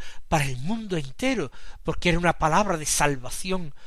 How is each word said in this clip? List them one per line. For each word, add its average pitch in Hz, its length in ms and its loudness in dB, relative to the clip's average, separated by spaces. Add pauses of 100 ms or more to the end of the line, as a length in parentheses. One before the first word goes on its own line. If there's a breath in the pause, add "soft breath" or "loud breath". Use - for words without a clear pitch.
(280 loud breath)
para 151 180 2
el 131 120 -4
mundo 190 400 -2
entero, 160 540 -2 (320 loud breath)
porque - 260 2
era 165 80 6
una 170 220 4
palabra 170 380 4
de 151 100 -4
salvación 147 880 0 (120 soft breath)